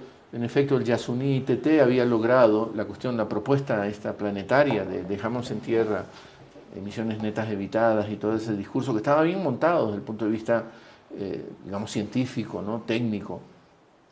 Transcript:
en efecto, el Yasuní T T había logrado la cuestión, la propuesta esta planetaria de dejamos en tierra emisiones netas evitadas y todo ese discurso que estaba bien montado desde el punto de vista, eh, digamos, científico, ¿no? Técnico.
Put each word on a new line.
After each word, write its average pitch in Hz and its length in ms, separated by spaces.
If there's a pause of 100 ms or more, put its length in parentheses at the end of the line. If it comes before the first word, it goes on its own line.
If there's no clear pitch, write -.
(340)
en 120 100
efecto, 139 320
el 120 80
Yasuní 131 560
T 131 160
T 151 240
había 123 240
logrado 117 720
la 104 100
cuestión, 120 320
la 110 100
propuesta 113 600
esta 104 320
planetaria 104 680
de 92 200
dejamos 110 460
en 107 100
tierra 110 440 (720)
emisiones 107 460
netas 110 300
evitadas 107 600
y 104 60
todo 110 180
ese 110 220
discurso 123 360
que 110 80
estaba 143 240
bien 185 180
montado 147 460
desde 104 100
el 101 40
punto 110 220
de 107 60
vista, 113 340 (500)
eh, 95 300 (220)
digamos, 101 260
científico, 110 720
¿no? 107 240
Técnico. 110 540 (720)